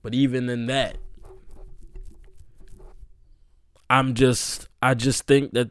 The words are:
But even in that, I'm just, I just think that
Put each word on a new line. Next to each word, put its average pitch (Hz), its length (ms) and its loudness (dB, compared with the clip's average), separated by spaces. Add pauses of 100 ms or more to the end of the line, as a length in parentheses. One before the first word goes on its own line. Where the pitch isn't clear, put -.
But 117 140 -8
even 127 340 0
in 120 180 -4
that, 131 300 -2 (3000)
I'm 131 260 4
just, 123 520 2 (140)
I 127 140 4
just 120 320 0
think 139 260 4
that 120 180 0